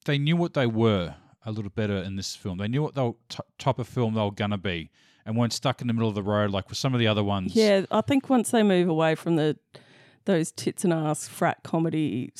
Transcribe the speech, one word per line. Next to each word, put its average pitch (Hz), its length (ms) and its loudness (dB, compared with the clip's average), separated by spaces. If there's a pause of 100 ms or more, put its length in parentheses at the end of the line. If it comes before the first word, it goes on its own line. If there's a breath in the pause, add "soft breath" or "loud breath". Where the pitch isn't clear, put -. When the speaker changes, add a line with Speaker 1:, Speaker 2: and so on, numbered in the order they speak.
Speaker 1:
they 143 120 2
knew 151 180 2
what 170 180 0
they 131 140 4
were 104 480 4 (300 soft breath)
a 110 60 -6
little 107 200 -8
better 104 260 -2
in 95 180 -6
this 98 200 -8
film. 92 220 -8
They 101 100 -4
knew 135 160 0
what - 120 -6
they 135 60 -2
were 117 120 0 (160)
t-, - 80 -14 (200)
type - 220 -2
of 120 80 -6
film 113 280 -2
they 110 60 0
were 101 100 0
gonna 104 260 -2
be 87 340 -6 (340 soft breath)
and 110 120 -6
weren't 120 160 0
stuck - 280 -4
in 127 60 -4
the 117 60 0
middle 113 160 0
of 101 60 -2
the 104 80 -4
road 104 280 2
like 98 180 -4
with - 80 -10
some 135 160 -2
of 123 60 2
the 117 80 2
other 107 160 2
ones. 101 320 -2
Speaker 2:
Yeah, 208 340 4
I 214 120 2
think 269 280 0
once 247 220 2
they 226 120 4
move 185 260 4
away 160 260 2
from 165 220 0
the, 151 200 0 (680 soft breath)
those 175 260 0
tits - 320 -6
and 180 100 2
ass 156 340 -2
frat - 360 -2
comedy 156 760 -2